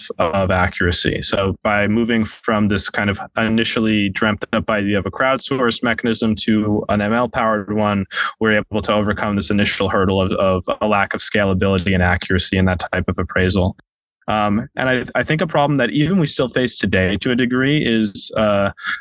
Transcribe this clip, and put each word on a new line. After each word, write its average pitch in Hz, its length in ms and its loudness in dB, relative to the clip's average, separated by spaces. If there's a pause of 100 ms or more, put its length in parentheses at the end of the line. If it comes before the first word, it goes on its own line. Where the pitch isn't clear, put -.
(200)
of 92 320 0
accuracy. 90 720 0
So 98 420 -2
by 104 240 0
moving 113 380 0
from 107 420 0
this 98 220 0
kind 104 200 -2
of 98 80 0 (200)
initially 110 720 2
dreamt 104 420 0
up 107 180 -2
idea 104 300 0
of 92 60 -2
a 98 60 -6
crowdsourced 131 720 0
mechanism 113 580 0
to 107 480 2
an 104 100 2
M 104 140 0
L 120 160 0
powered 107 440 -2
one, 104 320 0 (360)
we're 110 160 4
able 104 240 -2
to 110 100 0
overcome 104 440 0
this 98 160 0
initial 101 360 0
hurdle 98 320 2
of, 95 120 0
of 95 320 0 (180)
a 107 60 0
lack 101 260 0
of - 80 -4
scalability 98 720 0
and 90 80 2
accuracy 90 560 0
in 95 80 4
that 92 140 0 (120)
type 92 160 -2
of 92 120 -2
appraisal. 92 580 0 (500)
Um, 107 480 0
and 131 140 -2
I, 127 240 0
I 123 100 0
think 156 180 0
a 175 60 -2
problem 143 300 2
that 120 140 2
even 151 260 2
we 160 80 2
still 135 240 -2
face 127 260 -2
today 98 420 0
to - 120 -2
a 123 60 2
degree 127 500 2
is, 110 500 0
uh, 101 360 2 (300)